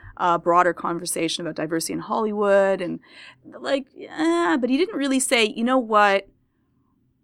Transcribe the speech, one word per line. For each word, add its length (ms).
A 200
broader 360
conversation 720
about 100
diversity 380
in 60
Hollywood, 800
and, 180
like, 280
eh, 600
but 100
he 80
didn't 220
really 220
say, 260
"You 180
know 140
what? 500